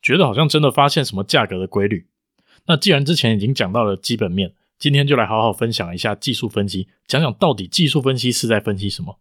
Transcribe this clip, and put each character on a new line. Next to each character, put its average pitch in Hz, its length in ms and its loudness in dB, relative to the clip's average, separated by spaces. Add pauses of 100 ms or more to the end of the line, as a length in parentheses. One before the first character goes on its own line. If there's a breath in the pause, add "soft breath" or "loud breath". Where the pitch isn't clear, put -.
觉 143 160 2
得 185 80 4
好 110 80 0
像 151 120 2
真 151 140 2
的 147 100 4
发 143 200 4
现 147 120 0
什 107 140 -6
么 98 80 -4
价 120 220 2
格 92 120 -8
的 92 80 -4
规 101 220 0
律。 101 180 -4 (600 soft breath)
那 170 100 2
既 170 140 2
然 143 120 4
之 - 140 0
前 113 180 2
已 101 60 0
经 117 140 0
讲 98 180 -4
到 117 100 0
了 101 140 0
基 - 180 -4
本 104 160 -2
面， 92 220 -2 (260)
今 143 140 0
天 143 140 2
就 143 100 2
来 117 80 2
好 110 160 0
好 110 140 2
分 117 180 -2
享 87 220 -6
一 - 20 -10
下 104 180 -4
技 123 200 -4
术 120 120 -6
分 101 220 -2
析， 92 180 -6 (200)
讲 - 120 0
讲 151 140 0
到 151 220 2
底 98 120 -6
技 151 220 0
术 135 140 0
分 131 160 0
析 123 120 0
是 120 160 -2
在 110 140 2
分 101 180 -4
析 101 120 -4
什 - 120 -10
么。 90 180 -14